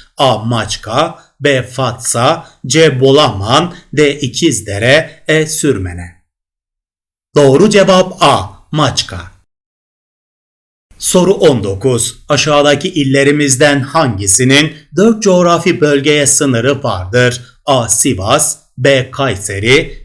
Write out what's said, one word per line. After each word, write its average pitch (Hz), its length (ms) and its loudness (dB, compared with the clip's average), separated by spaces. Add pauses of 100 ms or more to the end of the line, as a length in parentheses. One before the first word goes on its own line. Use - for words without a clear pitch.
(160)
A. 127 220 2
Maçka, 117 800 -4 (220)
B. 135 220 0
Fatsa, 127 840 -2 (180)
C. 139 340 2
Bolaman, 135 720 2 (180)
D. 143 280 0
İkizdere, 131 1080 -2
E. 156 180 0
Sürmene. 87 760 -6 (1120)
Doğru 143 340 4
cevap 185 520 2
A. 113 260 0 (240)
Maçka. 123 480 -4 (1800)
Soru 180 340 2
on 139 320 0
dokuz. 101 540 -4 (100)
Aşağıdaki 147 600 0
illerimizden 139 920 0
hangisinin 131 920 0 (240)
dört 220 260 2
coğrafi 175 580 2
bölgeye 147 460 2
sınırı 127 560 0
vardır? 117 600 0 (240)
A. 131 220 0
Sivas, 113 720 -2 (200)
B. 131 320 0
Kayseri, 123 960 -2